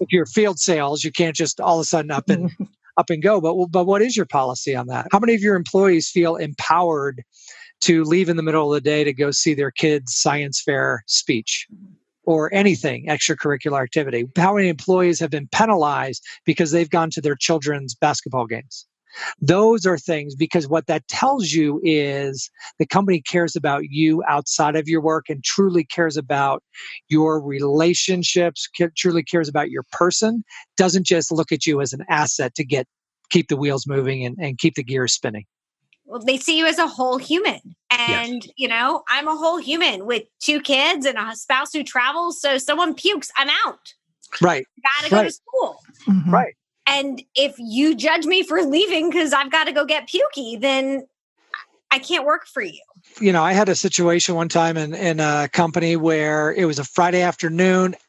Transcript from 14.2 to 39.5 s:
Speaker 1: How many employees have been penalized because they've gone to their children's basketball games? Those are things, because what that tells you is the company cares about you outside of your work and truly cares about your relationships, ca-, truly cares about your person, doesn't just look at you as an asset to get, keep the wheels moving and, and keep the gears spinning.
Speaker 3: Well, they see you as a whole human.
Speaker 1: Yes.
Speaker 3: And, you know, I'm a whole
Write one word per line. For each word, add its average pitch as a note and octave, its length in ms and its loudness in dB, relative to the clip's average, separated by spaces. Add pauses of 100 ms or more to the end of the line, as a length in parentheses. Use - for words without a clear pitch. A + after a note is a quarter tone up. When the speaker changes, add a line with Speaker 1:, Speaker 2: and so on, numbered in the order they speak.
Speaker 1:
How F#3 200 4
many G3 120 2
employees F3 540 2
have D#3+ 100 -2
been C#3+ 220 -6
penalized D3 680 0 (220)
because D#3+ 280 0
they've E3+ 180 2
gone E3 220 0
to D#3+ 100 -8
their C#3+ 160 0
children's C#3+ 580 -2
basketball C3 500 -2
games? A2+ 400 -10 (560)
Those F#3+ 460 4
are F3 100 2
things, D3 380 -6
because D#3 320 0
what D#3 200 0
that D#3 200 -2
tells B3 440 0
you D3+ 320 0
is C#3 680 -2 (260)
the D#3 80 0
company F#3+ 340 2
cares E3+ 360 -2
about D3 340 -2
you D#3 380 2
outside D3+ 480 0
of D3+ 120 -2
your D#3+ 140 2
work D#3+ 260 0
and C#3 160 -8
truly F3+ 400 2
cares D#3 340 -2
about C#3 440 0 (460)
your D#3 340 2
relationships, E3 1300 0 (100)
ca-, E3+ 180 2
truly E3+ 280 0
cares D#3+ 240 0
about D3 240 -2
your C3 200 -8
person, A3 520 0 (320)
doesn't F#3 320 2
just E3 240 2
look D#3+ 200 0
at D3 140 -2
you C#3+ 160 2
as C3 120 -4
an C#3+ 160 -12
asset D3+ 460 0
to D#3 80 -4
get, C3 220 -2 (460)
keep E3+ 160 4
the D3 100 -2
wheels C#3 300 -2
moving C3+ 360 -2
and, B2 160 -8
and C#3 200 -6
keep E3 160 2
the C#3+ 80 -6
gears B2+ 300 -2
spinning. G#2 320 -6 (600)
Speaker 3:
Well, A#3+ 160 -12
they C4 160 0
see D#4 200 -2
you D#4+ 100 0
as E4 100 0
a E4 100 0
whole B3+ 300 -2
human. D#4+ 420 -4 (320)
Speaker 1:
Yes. A#3 380 -2
Speaker 3:
And, A#3+ 160 -10 (100)
you C4 120 -4
know, B3 420 -2
I'm C#4 180 -2
a D#4 80 -2
whole E4 220 0